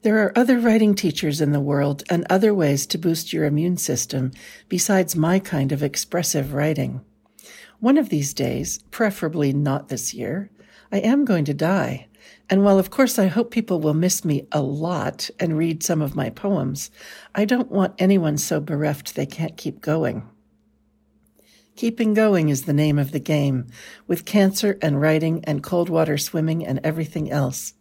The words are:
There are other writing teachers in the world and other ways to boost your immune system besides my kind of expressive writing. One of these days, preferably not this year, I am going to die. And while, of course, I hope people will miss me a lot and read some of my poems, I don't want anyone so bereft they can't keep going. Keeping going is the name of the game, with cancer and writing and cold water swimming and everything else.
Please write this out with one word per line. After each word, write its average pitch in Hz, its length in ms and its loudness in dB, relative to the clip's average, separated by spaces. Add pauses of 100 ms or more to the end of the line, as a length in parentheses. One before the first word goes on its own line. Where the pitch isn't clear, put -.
There 220 160 4
are 208 200 2
other 247 220 4
writing 220 360 4
teachers 156 440 -2
in 147 140 2
the 143 80 2
world 143 480 0
and 175 200 0
other 208 240 4
ways 151 340 2
to 175 100 -4
boost 165 340 -2
your 160 140 0
immune 160 320 0
system 131 540 -2 (360)
besides 180 480 2
my 170 240 4
kind 156 320 -2
of 147 100 -2
expressive 147 720 -2
writing. 143 460 -2 (800)
One 262 180 4
of 269 120 0
these 143 240 -2
days, 127 460 -4 (120)
preferably 165 640 -2
not 143 340 -2
this - 260 -8
year, 165 380 -8 (400)
I 202 60 -2
am 254 260 2
going 180 220 2
to 143 80 -2
die. 143 540 -2 (420)
And 196 160 4
while, 196 120 6
of 190 120 0
course, 254 280 2
I 196 100 4
hope 233 220 0
people 208 300 -2
will 151 140 0
miss 180 320 0
me 147 260 0
a 151 100 0
lot 147 680 -4 (100)
and 160 180 0
read 165 260 -2
some 160 180 0
of 147 160 -4
my 143 120 -2
poems, 147 640 -4 (420)
I 208 120 2
don't 247 260 0
want 190 260 0
anyone 180 400 2
so 156 220 -2
bereft 151 560 -4
they 139 100 -4
can't 165 300 -8
keep - 240 -10
going. 131 440 -2 (1500)
Keeping 226 360 0
going 202 360 4
is 131 140 0
the 151 100 -2
name 147 260 4
of 139 120 -2
the 151 80 -4
game, 139 480 0 (380)
with 175 200 -4
cancer 196 560 2
and 143 180 0
writing 160 460 2
and 147 180 -2
cold 175 260 0
water 156 280 0
swimming 160 500 -2
and 135 160 -2
everything 156 480 -4
else. 135 500 -4